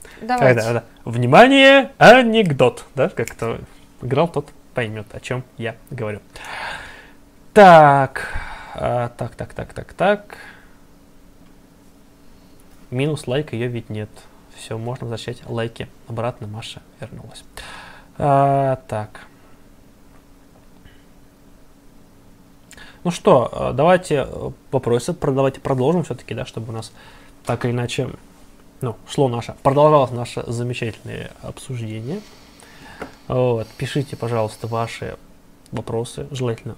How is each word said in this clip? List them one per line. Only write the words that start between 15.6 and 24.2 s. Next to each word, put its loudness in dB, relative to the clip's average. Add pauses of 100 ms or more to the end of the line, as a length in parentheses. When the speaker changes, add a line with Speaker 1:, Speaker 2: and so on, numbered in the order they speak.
Speaker 2:
обратно, -8
Маша -16 (200)
вернулась. -18 (760)
А, 2 (100)
так. -10 (3750)
Ну -2
что, 4
э, -4
давайте, 2